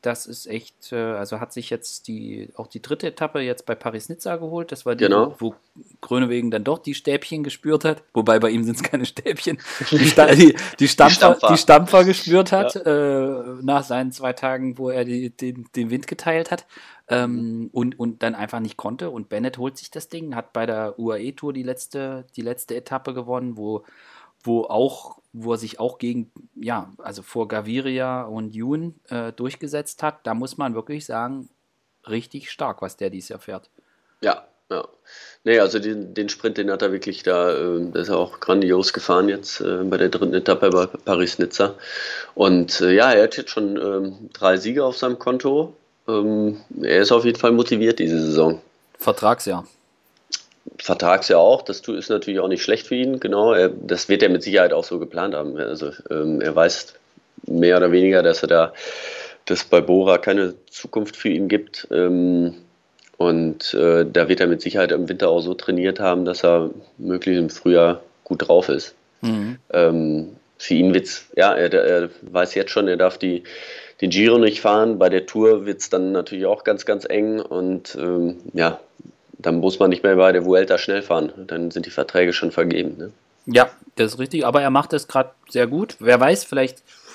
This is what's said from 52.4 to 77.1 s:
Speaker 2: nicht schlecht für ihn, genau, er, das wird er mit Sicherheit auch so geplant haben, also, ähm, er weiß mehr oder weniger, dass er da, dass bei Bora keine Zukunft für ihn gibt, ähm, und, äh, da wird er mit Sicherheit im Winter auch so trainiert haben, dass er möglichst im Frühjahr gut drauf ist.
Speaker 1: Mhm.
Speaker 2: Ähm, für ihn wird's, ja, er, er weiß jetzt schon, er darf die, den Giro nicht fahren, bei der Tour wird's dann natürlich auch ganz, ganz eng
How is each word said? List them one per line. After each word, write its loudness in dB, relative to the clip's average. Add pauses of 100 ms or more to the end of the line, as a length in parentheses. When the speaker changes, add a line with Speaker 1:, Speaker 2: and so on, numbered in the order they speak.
Speaker 2:
nicht -2
schlecht -2
für -4
ihn, -2
genau, 2
er, 4
das -6
wird 2
er 6
mit 0
Sicherheit 4
auch 0
so -8
geplant -6
haben, -8
also, -8 (180)
ähm, -2
er -2
weiß 2 (540)
mehr 4
oder 4
weniger, 6
dass 2
er 0
da, 4 (720)
dass -2
bei 4
Bora 4
keine 0 (140)
Zukunft -8
für -4
ihn -2
gibt, -4
ähm, 2 (640)
und, -2
äh, 4
da 2
wird 2
er 2
mit 0
Sicherheit 0
im -2
Winter 0
auch 2
so -4
trainiert -4
haben, 0
dass -4
er 4 (280)
möglichst -2
im 0
Frühjahr 2 (220)
gut -6
drauf 4
ist. -6 (260)
Speaker 1:
Mhm. -4 (140)
Speaker 2:
Ähm, 0 (220)
für -2
ihn 4
wird's, -4 (100)
ja, 4
er, 0
er 2 (120)
weiß -2
jetzt -4
schon, 0
er 0
darf 2
die, -4 (560)
den 0
Giro 4
nicht 2
fahren, 2
bei 4
der 0
Tour 2
wird's -8
dann 0
natürlich -4
auch 0
ganz, -2
ganz -2
eng -2